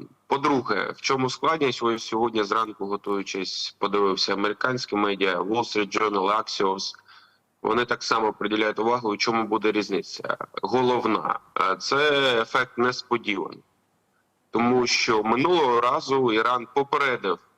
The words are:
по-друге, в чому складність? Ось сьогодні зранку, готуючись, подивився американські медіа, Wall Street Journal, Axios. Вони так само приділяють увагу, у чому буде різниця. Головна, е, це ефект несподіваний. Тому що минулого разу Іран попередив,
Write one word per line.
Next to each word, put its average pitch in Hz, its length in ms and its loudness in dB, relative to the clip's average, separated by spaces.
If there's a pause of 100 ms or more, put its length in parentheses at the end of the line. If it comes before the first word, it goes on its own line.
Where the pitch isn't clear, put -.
(280)
по-друге, 135 680 0
в - 40 -18
чому 131 280 0
складність? 143 540 -2
Ось 113 200 0
сьогодні 113 400 0
зранку, 107 420 -2
готуючись, 98 920 -6
подивився 98 540 0
американські 104 600 -2
медіа, 98 460 0
Wall 110 220 0
Street 107 340 -2
Journal, 104 420 0
Axios. 98 540 -2 (680)
Вони 113 220 0
так - 180 -4
само 110 300 0
приділяють 107 460 -2
увагу, 117 300 0
у 104 80 -2
чому 113 260 0
буде 107 280 0
різниця. 98 680 -4 (240)
Головна, 113 760 0 (200)
е, 95 160 2
це 135 640 2
ефект 127 360 -2
несподіваний. 113 840 -2 (880)
Тому 120 360 4
що 110 360 2
минулого 127 580 4
разу 131 520 2
Іран 117 420 0
попередив, 135 640 0 (180)